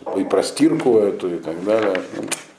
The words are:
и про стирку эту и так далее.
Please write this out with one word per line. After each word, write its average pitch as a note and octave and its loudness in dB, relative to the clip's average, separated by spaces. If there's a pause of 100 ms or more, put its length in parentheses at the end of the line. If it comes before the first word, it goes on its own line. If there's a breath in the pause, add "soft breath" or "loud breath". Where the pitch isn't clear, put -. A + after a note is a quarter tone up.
(180)
и F#2+ 0
про F#2+ 2
стирку C#3+ 2
эту F#2+ 0
и - -4
так E2 -8
далее. G#2 0 (580)